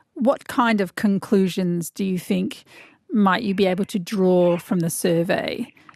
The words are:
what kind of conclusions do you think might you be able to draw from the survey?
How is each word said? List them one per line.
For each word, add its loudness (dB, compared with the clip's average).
what -2
kind 0
of -4
conclusions 0
do -8
you -2
think -4
might 2
you -2
be 2
able -2
to -6
draw 2
from -2
the 0
survey? -2